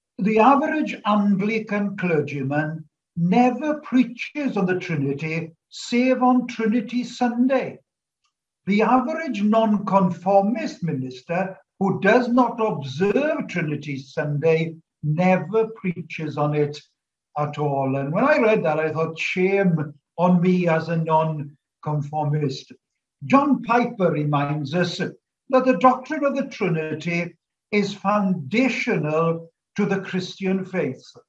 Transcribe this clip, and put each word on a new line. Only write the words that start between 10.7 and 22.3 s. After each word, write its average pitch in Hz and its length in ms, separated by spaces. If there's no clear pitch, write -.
minister 156 720
who 190 200
does 226 280
not 240 320
observe 208 880
Trinity 147 500
Sunday 160 800
never 180 640
preaches 165 680
on 147 160
it 147 260
at 147 220
all." 139 380
And 139 160
when 214 120
I 302 140
read 214 240
that, 156 160
I 156 140
thought, 160 260
"Shame 185 760
on 180 240
me 180 280
as 160 220
a 170 60
nonconformist." 156 1800